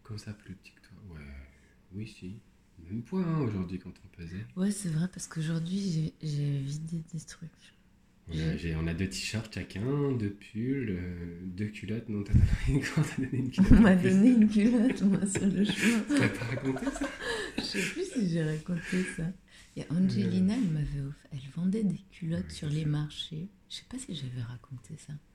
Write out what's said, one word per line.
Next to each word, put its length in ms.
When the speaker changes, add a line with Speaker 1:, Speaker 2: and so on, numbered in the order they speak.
Speaker 1:
Comme 140
ça, 160
plus 220
petit 180
que 80
toi. 160
Ouais, 100
oui, 140
si. 320
Même 140
poids, 200
hein, 180
aujourd'hui, 380
quand 140
on 140
pesait. 280
Speaker 2:
Ouais, 160
c'est 180
vrai, 180
parce 200
qu'aujourd'hui, 920
j'ai, 60
j'ai 320
vidé 440
des 60
trucs. 300
Speaker 1:
On 60
a, 20
Speaker 2:
J'ai 220
Speaker 1:
j'ai, 180
on 120
a 60
deux 160
t-shirts 440
chacun, 600
deux 180
pulls, 580
euh, 560
deux 220
culottes. 420
Non, 140
t'as 100
donné 120
une, 120
<laughs> 140
quand 80
t'as 200
donné 140
une 140
culotte 200
Speaker 2:
On 100
m'a 120
Speaker 1:
en 40
plus. 120
Speaker 2:
donné 220
une 180
culotte, 540
moi, 240
sur 200
le 160
chemin. 420
Speaker 1:
<laughs> 120
T'as 120
pas 160
raconté 400
ça ? 240
Speaker 2:
Je 40
sais 200
plus 240
si 240
j'ai 140
raconté 600
ça. 80
Il 80
y 20
a 80
Angelina, 600
Speaker 1:
Euh. 100
Speaker 2:
elle 80
m'avait 300
off-, 300
elle 80
vendait 280
des 160
culottes 340
Speaker 1:
Ouais, 40
Speaker 2:
sur 200
Speaker 1:
c'est 60
Speaker 2:
les 80
Speaker 1:
ça. 60
Speaker 2:
marchés. 600
Je 60
sais 140
pas 100
si 160
j'avais 260
raconté 560
ça. 160